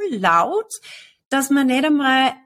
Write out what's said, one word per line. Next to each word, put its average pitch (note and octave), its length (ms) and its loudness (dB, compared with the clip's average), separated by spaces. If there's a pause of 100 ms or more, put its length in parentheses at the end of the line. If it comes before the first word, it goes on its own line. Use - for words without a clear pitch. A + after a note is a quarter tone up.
(120)
laut, F#3+ 600 0 (580)
dass C4+ 200 -2
man C#4 180 2
nicht B3+ 160 0
einmal C4 500 2 (120)